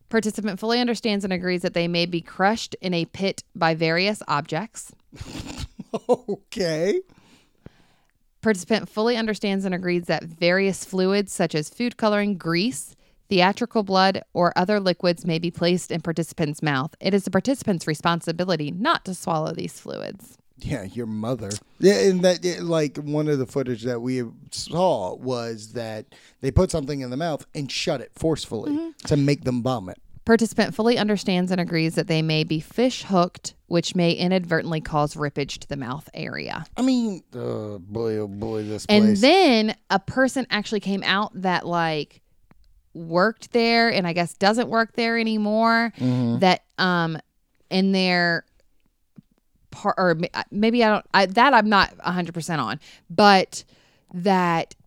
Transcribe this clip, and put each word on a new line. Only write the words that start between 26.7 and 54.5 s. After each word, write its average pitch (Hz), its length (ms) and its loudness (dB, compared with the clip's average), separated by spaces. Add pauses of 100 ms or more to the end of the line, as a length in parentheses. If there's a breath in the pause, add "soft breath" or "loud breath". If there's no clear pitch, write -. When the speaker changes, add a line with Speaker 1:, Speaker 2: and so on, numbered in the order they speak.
Speaker 2:
something 143 300 -4
in 123 100 -8
the 127 60 -6
mouth 156 380 -4
and 143 160 -6
shut 147 300 -4
it - 140 -16
forcefully - 580 -4
Speaker 1:
Mm-hmm. 330 180 -4 (160)
Speaker 2:
to 151 100 2
make 143 280 2
them 123 180 -2
vomit. 110 360 -4 (260)
Speaker 1:
Participant 226 480 2
fully 233 260 2
understands 190 520 0
and 185 100 0
agrees 165 360 0
that 156 100 -2
they 160 160 2
may 156 220 2
be 156 160 -2
fish 240 420 -2
hooked, - 520 0 (120)
which 170 300 0
may 170 160 4
inadvertently 170 680 0
cause 147 360 -2
rippage 147 420 -4
to - 100 -18
the 143 80 -8
mouth 135 380 -10
area. 76 500 -8 (120)
Speaker 2:
I 233 60 -4
mean, 240 420 0 (100)
uh, 110 440 -8
boy, 107 400 -4
oh 107 100 -4
boy, 107 340 -6
this 104 260 -8
Speaker 1:
And 208 180 6
Speaker 2:
place. 208 140 4
Speaker 1:
then 254 540 6 (160)
a 190 80 2
person 254 500 0
actually 208 300 -4
came 190 240 -4
out 202 320 0
that, 185 320 -2
like, 165 540 -2 (760)
worked 170 580 0
there 233 400 4
and 185 140 0
I 170 60 -2
guess 170 220 -2
doesn't 220 340 2
work 226 260 0
there 233 240 0
anymore, 226 800 2
Speaker 2:
Mm-hmm. 123 400 0
Speaker 1:
that, 185 240 4 (160)
um, 170 400 0 (500)
in 190 220 2
their 180 540 2 (1300)
par-, - 260 -2
or 180 160 4
ma-, 160 200 -4
uh, - 80 -4 (100)
maybe 226 320 4
I 214 60 6
don't, 208 240 0
I, 196 120 6
that 233 260 6
I'm 214 160 6
not 196 320 4
a - 120 -4
hundred 175 220 -4
percent 165 260 -2
on, 113 180 -4 (320 loud breath)
but 196 540 4 (500 soft breath)
that 180 600 0 (100)